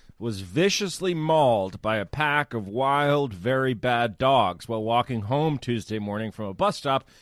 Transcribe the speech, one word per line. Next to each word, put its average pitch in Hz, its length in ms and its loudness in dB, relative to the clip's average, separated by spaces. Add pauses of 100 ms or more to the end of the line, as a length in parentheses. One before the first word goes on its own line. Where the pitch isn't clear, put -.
(180)
was 107 240 -6
viciously 180 720 0
mauled 143 680 2
by 110 160 0
a 101 80 -2
pack 147 480 -2
of 107 140 -6
wild, 139 680 2
very 131 400 0
bad 117 440 0
dogs 113 500 2
while 110 160 -4
walking 117 380 0
home 143 360 0
Tuesday 110 400 -4
morning 104 340 -6
from 107 140 -10
a 98 80 -8
bus 185 240 0
stop 135 300 -2 (140)